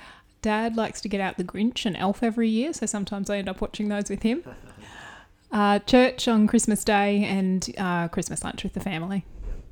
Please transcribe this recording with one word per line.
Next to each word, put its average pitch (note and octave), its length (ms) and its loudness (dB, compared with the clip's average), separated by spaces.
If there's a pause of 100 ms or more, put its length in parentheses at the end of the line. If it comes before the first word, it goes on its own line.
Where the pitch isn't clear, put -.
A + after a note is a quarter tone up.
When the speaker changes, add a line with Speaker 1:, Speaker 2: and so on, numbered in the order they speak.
(420)
Speaker 1:
Dad A3 340 0
likes A3 260 -2
to G#3+ 60 -6
get G3 120 -2
out F#3+ 180 -2
The F3+ 60 -2
Grinch G#3 420 -2
and F3 100 0
Elf G3 260 0
every A3+ 260 2
year, A#3 240 0
so - 120 -6
sometimes G3+ 460 -4
I G3+ 80 0
end F#3+ 100 -4
up F#3 120 -8
watching G#3 280 -4
those G#3 220 -2
with G3 120 -4
him. B3+ 220 2
Speaker 2:
<laughs> - 1080 -18
Speaker 1:
Uh, G#3 260 4
church B3+ 480 4
on G#3+ 220 6
Christmas G#3+ 340 4
Day G3+ 420 2
and, F#3+ 540 0
uh, F3 300 0
Christmas - 340 -4
lunch - 220 -8
with F#3+ 100 -6
the - 60 -4
family. F3 440 -4 (480)